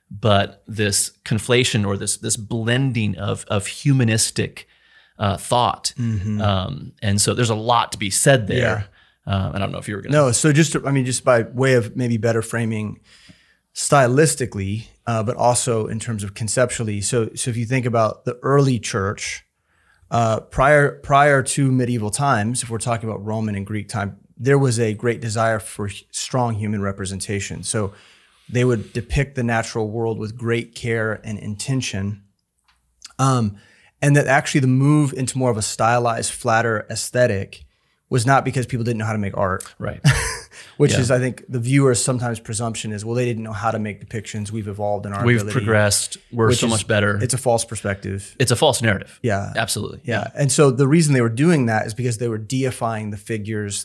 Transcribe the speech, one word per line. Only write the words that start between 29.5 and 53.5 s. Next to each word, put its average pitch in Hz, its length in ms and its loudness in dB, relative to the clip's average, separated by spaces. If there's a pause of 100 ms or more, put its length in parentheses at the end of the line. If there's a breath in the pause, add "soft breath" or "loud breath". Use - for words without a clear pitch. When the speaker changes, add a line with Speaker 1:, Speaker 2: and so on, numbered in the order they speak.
Speaker 2:
world 113 280 -4
with 110 180 -8
great 117 380 -4
care 110 500 -4
and 107 140 -8
intention. 104 880 -6 (920)
Um, 123 380 2 (460 soft breath)
and 143 140 6
that 139 100 4
actually 143 360 2
the 131 40 2
move 139 460 4
into 127 260 -4
more 127 120 2
of 107 60 0
a 110 60 -4
stylized, 117 720 0
flatter 113 580 0
aesthetic 113 760 0 (440)
was 123 180 0
not 135 180 4
because 127 220 -2
people 117 160 -4
didn't 113 160 -2
know 107 60 -4
how 110 80 -2
to 107 60 -2
make 101 180 -4
art. 95 420 -2
Speaker 1:
Right. - 260 -8
Speaker 2:
<laughs> - 760 -2
Which 143 140 4
Speaker 1:
Yeah. 107 80 2
Speaker 2:
is, 123 100 0
I 127 80 4
think, 123 300 -4
the 127 120 -4
viewer's 131 420 4
sometimes 120 380 -2
presumption 113 500 -6
is, 104 140 -8
"Well, 117 100 -6
they 123 120 0
didn't 113 180 -4
know 110 80 -10
how 110 180 -2
to 110 80 -2
make 107 260 -6
depictions. 104 460 -8
We've 107 160 -6
evolved 104 400 -4
in 101 60 -8
our 101 120 -4
Speaker 1:
We've 120 120 6
Speaker 2:
ability." 104 160 -2
Speaker 1:
progressed. 104 640 2 (160)
We're 113 160 4
Speaker 2:
Which 117 120 4
Speaker 1:
so 131 60 2
Speaker 2:
is, 113 60 2
Speaker 1:
much 104 160 0
better. 104 340 2
Speaker 2:
it's - 120 0
a 123 40 -2
false 117 260 0
perspective. 98 760 -8
Speaker 1:
It's 127 100 2
a 117 60 4
false 143 260 4
narrative. 101 400 0
Speaker 2:
Yeah. 101 320 -2
Speaker 1:
Absolutely. - 500 -4
Speaker 2:
Yeah. 110 180 -4
Speaker 1:
Yeah. - 120 -8
Speaker 2:
And 139 160 0
so 143 200 6
the 131 180 4
reason 151 260 4
they 127 60 4
were 117 80 4
doing 135 380 4
that 110 200 0
is 110 80 -8
because 120 240 -2
they 120 100 -2
were 110 100 -4
deifying 113 720 -4
the 104 80 -8
figures 104 680 -6